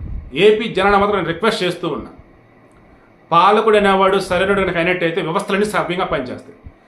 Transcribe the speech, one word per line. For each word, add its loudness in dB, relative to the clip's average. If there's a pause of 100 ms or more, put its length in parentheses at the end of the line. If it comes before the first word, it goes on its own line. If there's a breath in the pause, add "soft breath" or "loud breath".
(400)
ఏపీ 4
జనాన్ని 2
మాత్రం 2
నేను -2
రిక్వెస్ట్ -2
చేస్తూ -4
ఉన్నా, -8 (1200 soft breath)
పాలకుడు 4
అనేవాడు 2
సరైనడు 0
కనుక -2
అయినట్టయితే -2
వ్యవస్థలన్నీ -2
సవ్యంగా -4
పనిచేస్తాయి. -8 (180 soft breath)